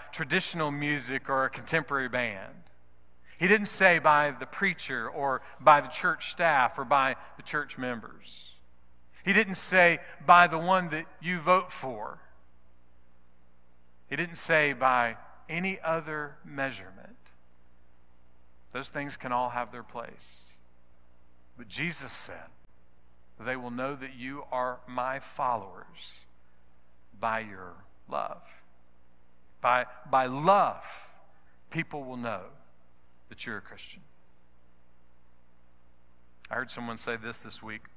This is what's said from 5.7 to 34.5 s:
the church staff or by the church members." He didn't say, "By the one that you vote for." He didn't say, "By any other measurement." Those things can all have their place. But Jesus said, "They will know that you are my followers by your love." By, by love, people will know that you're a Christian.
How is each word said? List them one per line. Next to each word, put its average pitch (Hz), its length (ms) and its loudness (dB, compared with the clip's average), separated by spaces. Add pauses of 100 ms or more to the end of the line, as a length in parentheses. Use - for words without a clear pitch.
the 135 80 -2
church - 420 0
staff 143 480 6
or 139 60 -2
by 131 320 6 (200)
the 127 60 -14
church 147 360 -4
members." - 760 -8 (720)
He 185 80 4
didn't 196 240 6
say, 175 440 8 (240)
"By 175 220 12
the 160 120 0
one 175 320 6
that 156 160 -2 (140)
you 175 180 0
vote 180 320 6
for." 120 480 -6 (1900)
He 139 80 -4
didn't 170 200 -2
say, 151 360 6
"By 123 460 6 (300)
any 180 320 -2
other 151 640 -2
measurement." 127 720 -6 (1600)
Those 131 160 -6
things 143 280 -6
can 131 140 -8
all 123 200 2
have 120 200 -4
their 120 120 -12
place. - 720 -12 (1040)
But 117 100 -14
Jesus 139 440 -2
said, 85 360 -4 (880)
"They 120 180 -4
will 123 140 -8
know 131 240 -4
that 135 200 -10
you 135 360 -10
are 127 380 0
my 127 300 -2
followers 110 1040 -4 (960)
by 113 200 0
your 95 340 -10 (340)
love." - 340 -4 (1160)
By, 123 260 4 (220)
by 131 180 6
love, 147 880 2 (560)
people 156 340 -4
will 127 140 -8
know 110 240 -4 (840)
that - 160 -12
you're 113 120 -4
a 98 60 -8
Christian. - 400 -14 (2500)